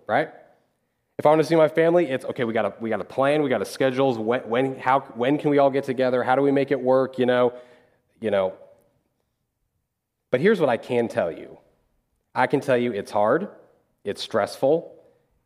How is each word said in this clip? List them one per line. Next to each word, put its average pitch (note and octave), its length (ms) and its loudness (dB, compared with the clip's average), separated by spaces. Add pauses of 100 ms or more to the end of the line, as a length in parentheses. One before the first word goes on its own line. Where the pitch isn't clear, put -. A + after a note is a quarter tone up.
right? C#3 220 -2 (880)
If - 80 -2
I - 20 8
wanna D#3 160 6
see D#3 100 0
my D#3 140 6
family, E3 380 2
it's, C3 180 -6
"Okay, - 180 -6
we A2+ 120 -2
gotta, G#2 260 -2
we A2+ 80 -6
gotta G#2 160 -4
plan, C#3+ 380 0
we C#3 80 -2
gotta A#2 160 0
schedules, C3 520 0
when, A2+ 300 -2
when, C3 300 -2
how, C3+ 220 0 (140)
when C3 240 0
can D3 120 -2
we C#3+ 80 4
all C#3 120 4
get C3+ 140 -2
together? B2+ 400 -2
How B2+ 100 2
do C#3 80 2
we C#3+ 80 4
make C#3 220 0
it B2+ 80 -2
work?" C3 380 0
You B2 80 2
know, B2 260 2 (680)
you A2+ 100 -4
know. F#3+ 240 0 (1800)
But B2+ 100 0
here's G3+ 180 2
what C#3+ 120 2
I A2+ 80 0
can A#2+ 280 -2
tell F#2+ 240 -2
you. - 280 -16 (760)
I B2+ 140 2
can C#3 120 0
tell B2 180 0
you A#2+ 140 -2
it's G2 180 -8
hard, A#2+ 380 0 (560)
it's G2+ 180 -8
stressful. C3+ 720 -2 (540)